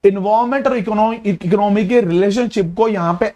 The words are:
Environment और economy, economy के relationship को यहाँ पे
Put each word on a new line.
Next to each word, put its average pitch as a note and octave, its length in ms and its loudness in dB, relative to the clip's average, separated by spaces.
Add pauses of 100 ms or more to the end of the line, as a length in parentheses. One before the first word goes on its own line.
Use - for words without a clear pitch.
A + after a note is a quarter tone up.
Environment A3 640 2
और B3+ 100 0
economy, A3 480 -2
economy G3+ 640 0
के A#3+ 140 4
relationship G3 760 0
को A3+ 100 2
यहाँ F3 320 -2
पे - 60 0 (100)